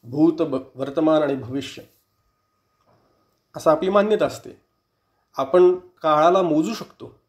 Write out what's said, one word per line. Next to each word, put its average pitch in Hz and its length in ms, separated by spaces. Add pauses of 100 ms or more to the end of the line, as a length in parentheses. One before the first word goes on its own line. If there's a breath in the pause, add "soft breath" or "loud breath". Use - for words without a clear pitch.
भूत, 156 380
ब-, 135 340
वर्तमान 156 460
आणि 143 140
भविष्य, 131 460 (1700)
असं 156 160
आपली 165 180
मान्यता 202 360
असते. - 420 (720)
आपण 180 380 (260)
काळाला 160 400
मोजू 165 320
शकतो. - 560